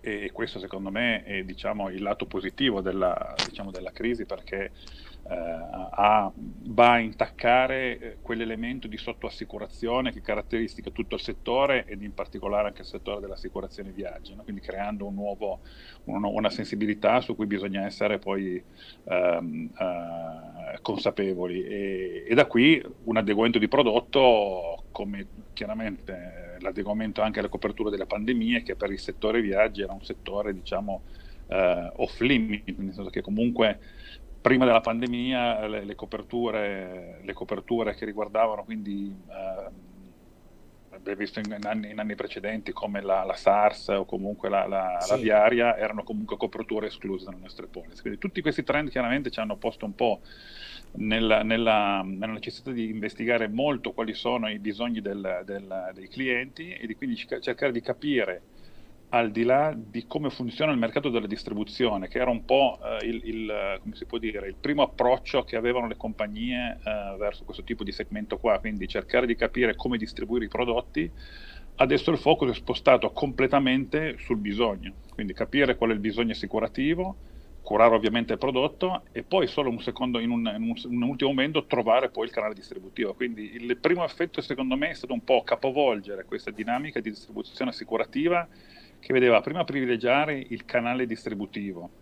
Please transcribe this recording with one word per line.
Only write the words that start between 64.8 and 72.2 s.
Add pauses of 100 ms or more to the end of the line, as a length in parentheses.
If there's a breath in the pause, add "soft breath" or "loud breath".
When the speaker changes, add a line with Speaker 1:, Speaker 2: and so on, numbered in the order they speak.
Speaker 1:
approccio
che
avevano
le
compagnie,
eh,
verso
questo
tipo
di
segmento
qua,
quindi
cercare
di
capire
come
distribuire
i
prodotti. (680 loud breath)
Adesso
il
focus